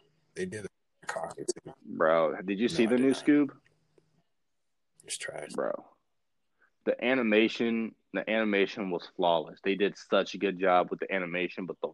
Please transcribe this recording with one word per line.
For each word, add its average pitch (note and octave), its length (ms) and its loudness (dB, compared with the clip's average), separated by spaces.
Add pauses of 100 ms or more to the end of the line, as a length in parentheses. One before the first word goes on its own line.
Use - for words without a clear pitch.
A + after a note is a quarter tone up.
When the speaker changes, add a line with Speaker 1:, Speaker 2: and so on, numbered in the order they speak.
(360)
Speaker 1:
They F#2 100 -6
did G2+ 200 -10
it. F#2 60 -12 (360)
Caught - 300 -8
it - 100 -10 (160)
too. - 100 -14 (120)
Speaker 2:
Bro, E2 560 2
did F#2+ 180 -4
you A#2 80 2
Speaker 1:
No, - 20 0
Speaker 2:
see A#2+ 160 2
Speaker 1:
I G#2+ 40 2
Speaker 2:
the B2 80 2
Speaker 1:
did B2 60 2
Speaker 2:
new C3+ 80 4
Speaker 1:
not. B2+ 120 -2
Speaker 2:
Scoob? D3 260 4 (1600)
Speaker 1:
It's - 120 -10
trash. - 360 -10
Speaker 2:
Bro. - 320 -4 (1000)
The - 180 0
animation, A2+ 920 2 (180)
the - 160 -2
animation G#2 600 0
was E2+ 140 -4 (100)
flawless. E2+ 480 0
They G2 120 0
did F#2 220 0
such - 360 0
a G2 40 -8
good F#2 220 -2
job F2+ 300 4
with F2+ 100 -6
the - 140 -6
animation, F2+ 520 -4
but E2 160 -10
the E2 120 -6